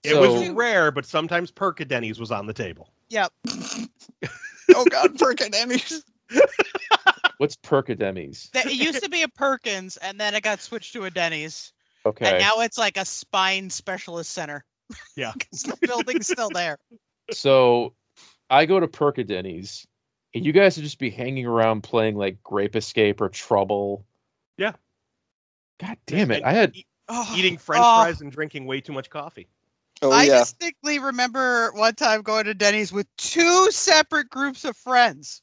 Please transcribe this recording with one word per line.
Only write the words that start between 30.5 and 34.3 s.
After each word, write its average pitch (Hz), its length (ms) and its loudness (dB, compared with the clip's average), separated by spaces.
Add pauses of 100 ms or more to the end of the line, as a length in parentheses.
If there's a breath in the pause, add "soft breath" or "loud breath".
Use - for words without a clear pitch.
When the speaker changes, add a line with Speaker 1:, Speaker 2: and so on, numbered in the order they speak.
Speaker 3:
remember 247 720 -2
one 220 220 0
time 220 260 0
going 214 240 -2
to 214 100 -4
Denny's 202 380 0
with 202 140 -4 (100)
two 349 540 4
separate 311 580 2
groups 269 380 -6